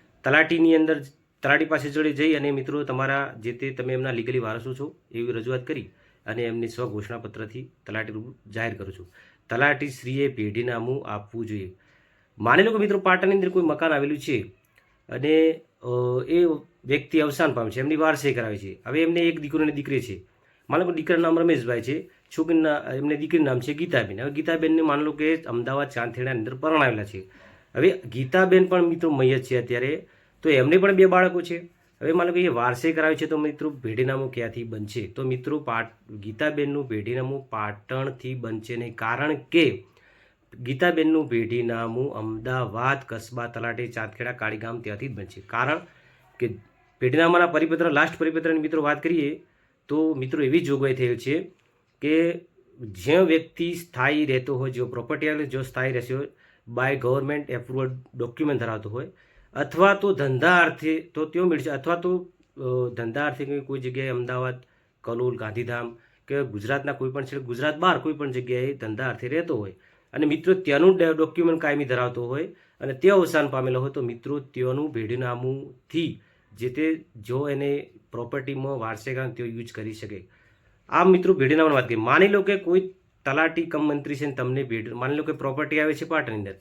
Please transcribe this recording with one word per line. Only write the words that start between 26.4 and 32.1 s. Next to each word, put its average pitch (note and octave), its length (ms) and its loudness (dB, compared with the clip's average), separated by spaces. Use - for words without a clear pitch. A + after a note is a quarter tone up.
અંદર B2 160 -6
પરણાવેલા C3+ 480 2
છે. G2 200 -12
હવે F3+ 260 4
ગીતાબેન F#3 520 6
પણ F3+ 200 4
મિત્રો E3 260 2
મૈયત C3 300 4
છે C3 160 -2
અત્યારે, B2 500 -4
તો D#3+ 80 2
એમને C#3+ 280 6
પણ G3 180 4
બે F#3+ 100 10
બાળકો F3+ 360 4
છે. E3+ 280 -8
હવે D3 100 0